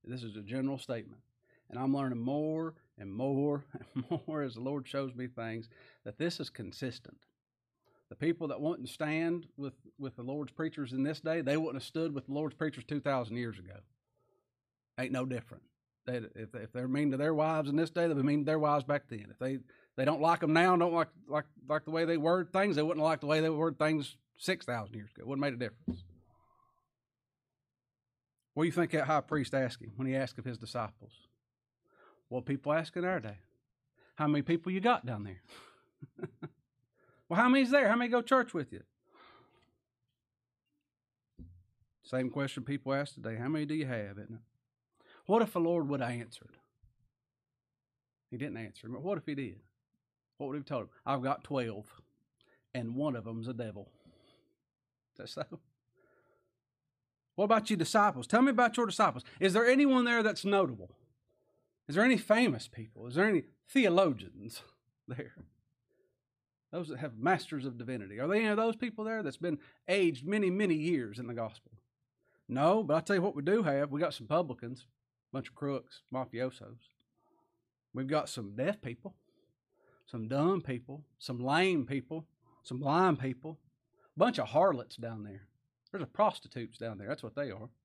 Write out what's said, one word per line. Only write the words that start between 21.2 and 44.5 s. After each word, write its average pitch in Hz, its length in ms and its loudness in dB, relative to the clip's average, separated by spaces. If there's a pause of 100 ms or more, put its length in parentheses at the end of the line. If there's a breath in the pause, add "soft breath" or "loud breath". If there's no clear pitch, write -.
like, 147 180 -2 (220)
like 151 180 0
the 156 60 -8
way 165 140 2
they 165 120 2
word 170 340 2
things, 190 240 4
they 151 60 4
wouldn't 156 220 2
like 160 160 4
the 147 80 -6
way 156 140 4
they 160 80 4
word 156 280 0
things 151 400 0 (220)
six - 260 -2
thousand 113 300 -6
years 104 200 -12
ago. - 120 -14
Wouldn't 139 140 -4
made 143 120 2
a 120 40 -8
difference. - 460 -6 (2500)
What 151 100 2
do 175 40 6
you 156 60 0
think 175 180 2
that 151 140 2
high 147 160 4
priest 147 320 -2
asked 131 280 0
him 110 140 -14
when 131 120 -4
he 131 80 0
asked 131 240 -2
of 113 60 -12
his 120 120 -8
disciples? 110 560 -10 (1160 soft breath)
What 123 160 -6
people 139 280 -2
ask 160 240 -2
in 175 80 -4
our 180 140 -2
day? 104 180 -10 (800 soft breath)
"How 151 120 0
many 147 140 4
people 170 300 0
you 185 80 0
got 226 260 2
down 107 180 -6
there?" 95 180 -12 (800 loud breath)
<laughs> - 100 -10 (1000 soft breath)
"Well, 170 100 4
how 240 80 6
many's 254 240 6
there? 277 160 6
How 220 80 6
many 240 140 0
go 240 120 4
to 233 60 -8
church 254 260 4
with 156 200 -4
you?" 90 80 -14 (3250 soft breath)
Same 127 260 -2
question 135 340 -6
people 135 300 -4
ask 139 200 -4
today. 113 220 -8
"How 120 140 -4
many 151 160 -2
do 151 100 -4
you 151 100 -2
have?" 104 320 -6
Isn't 104 180 -14
it? - 60 -18 (840 soft breath)